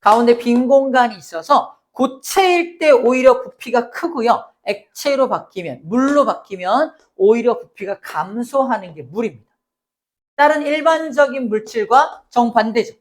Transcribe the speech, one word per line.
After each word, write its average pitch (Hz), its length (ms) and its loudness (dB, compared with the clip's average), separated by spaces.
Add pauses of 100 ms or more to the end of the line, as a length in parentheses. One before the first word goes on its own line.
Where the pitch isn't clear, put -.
가운데 233 380 4
빈 240 300 0
공간이 254 480 2
있어서 170 640 -2 (120)
고체일 339 840 -2
때 311 140 2
오히려 254 500 4
부피가 240 480 -6
크고요. 247 580 -2 (140)
액체로 269 680 -4
바뀌면, 165 560 -10
물로 269 400 0
바뀌면 196 720 -4 (220)
오히려 226 420 2
부피가 - 420 -12
감소하는 214 960 -6
게 151 80 -16
물입니다. 156 480 -8 (880)
다른 294 260 2
일반적인 294 840 0
물질과 220 840 0
정반대죠. 226 720 0